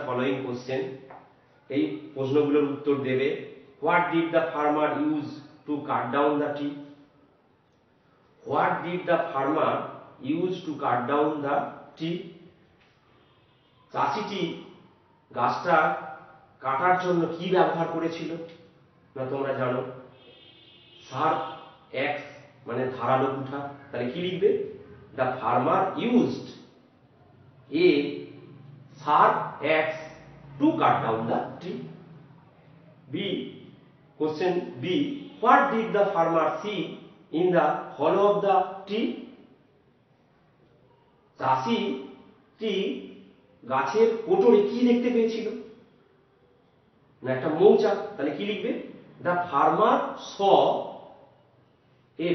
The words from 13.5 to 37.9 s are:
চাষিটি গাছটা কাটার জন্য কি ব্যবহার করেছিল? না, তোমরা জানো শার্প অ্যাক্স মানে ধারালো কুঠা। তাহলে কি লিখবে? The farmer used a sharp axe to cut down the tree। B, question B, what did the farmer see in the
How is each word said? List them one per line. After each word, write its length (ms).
চাষিটি 500
গাছটা 460
কাটার 400
জন্য 180
কি 180
ব্যবহার 400
করেছিল? 360
না, 60
তোমরা 280
জানো 200
শার্প 340
অ্যাক্স 320
মানে 160
ধারালো 380
কুঠা। 260
তাহলে 240
কি 140
লিখবে? 240
The 80
farmer 400
used 340
a 40
sharp 360
axe 240
to 80
cut 240
down 160
the 100
tree। 220
B, 40
question 360
B, 20
what 180
did 240
the 80
farmer 320
see 200
in 80
the 100